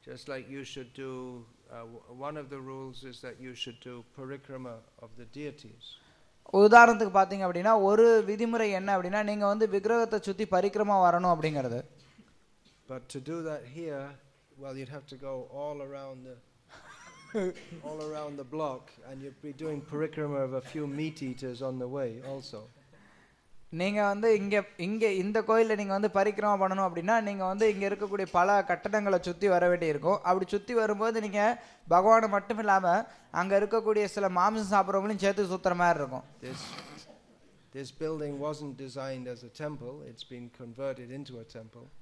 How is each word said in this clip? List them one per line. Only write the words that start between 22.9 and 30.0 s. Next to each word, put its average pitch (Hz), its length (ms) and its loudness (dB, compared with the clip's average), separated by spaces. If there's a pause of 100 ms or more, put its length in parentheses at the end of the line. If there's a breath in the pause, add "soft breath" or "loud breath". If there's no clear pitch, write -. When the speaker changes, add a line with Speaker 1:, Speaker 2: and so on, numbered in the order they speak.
Speaker 2:
நீங்க 202 360 -2
வந்து 208 300 4
இங்க, 202 280 0 (120)
இங்க 214 360 0
இந்த 202 280 0
கோயில்ல 220 360 4
நீங்க 196 220 -2
வந்து 208 160 2
பரிக்கிரமா 208 480 2
பண்ணணும் 190 280 0
அப்படின்னா, 180 300 0
நீங்க 202 260 -4
வந்து 208 280 2
இங்க 196 140 -2
இருக்கக்கூடிய 196 420 -2
பல 190 320 4
கட்டடங்களை 196 580 0
சுத்தி 180 280 -2
வர 175 200 6
வேண்டியிருக்கும். 170 540 2